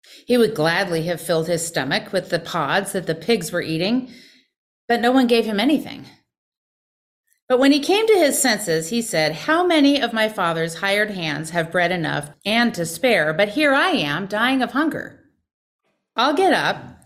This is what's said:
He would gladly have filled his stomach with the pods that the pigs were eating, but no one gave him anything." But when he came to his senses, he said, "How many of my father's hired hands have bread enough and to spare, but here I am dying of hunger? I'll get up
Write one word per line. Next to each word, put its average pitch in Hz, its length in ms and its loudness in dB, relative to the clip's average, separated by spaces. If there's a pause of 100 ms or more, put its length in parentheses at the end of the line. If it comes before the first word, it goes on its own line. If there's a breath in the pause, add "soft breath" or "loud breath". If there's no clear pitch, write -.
(260 loud breath)
He 247 120 2
would 226 160 2
gladly 165 480 0
have 165 180 -4
filled 165 280 -2
his 170 180 -2
stomach 170 480 -4
with 180 160 -4
the 170 80 0
pods 170 540 -4
that 180 140 -4
the 160 80 -2
pigs 175 380 -4
were 175 80 -2
eating, 185 500 -2 (800 loud breath)
but 233 140 2
no 240 100 4
one 262 140 4
gave 233 180 4
him 208 160 -2
anything." - 460 -2 (1400)
But 254 100 4
when 277 140 6
he 294 80 2
came 403 260 2
to 440 60 6
his 302 280 4
senses, 175 500 -2
he 233 120 -2
said, 156 300 0
"How 320 340 0
many 285 340 4
of 233 120 -2
my 220 160 0
father's 165 480 -2
hired 202 340 0
hands 160 400 -6
have 170 220 -2
bread 175 180 2
enough 147 400 -4 (160)
and 226 280 2
to 170 120 -4
spare, 165 460 0
but 202 160 2
here 285 260 2
I 320 140 2
am 185 400 -2
dying 247 340 0
of 240 80 -4
hunger? - 540 -4 (880)
I'll 262 180 0
get 359 200 4
up 170 240 0 (280)